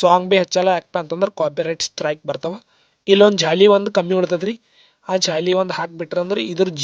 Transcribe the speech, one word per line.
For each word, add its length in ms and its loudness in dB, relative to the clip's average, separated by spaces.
ಸಾಂಗ್ 280 4
ಬಿ 120 4
ಹಚ್ಚಲ್ಲ. 340 0
ಯಾಕಪ್ಪ 260 -6
ಅಂತಂದ್ರೆ 300 -4
ಕಾಪಿರೈಟ್ 460 -4
ಸ್ಟ್ರೈಕ್ 420 -8
ಬರ್ತಾವ. 240 -8
ಇಲ್ಲೊಂದ್ 320 6
ಜಾಲಿ 220 4
ಒಂದ್ 220 -2
ಕಮ್ಮಿ 220 -2
ಉಳ್ತದ್ರಿ, 340 -2
ಆ 40 -2
ಜಾಲಿ 320 -2
ಒಂದ್ 200 -6
ಹಾಕ್ಬಿಟ್ರಂದ್ರೆ 600 -6
ಇದ್ರ 160 0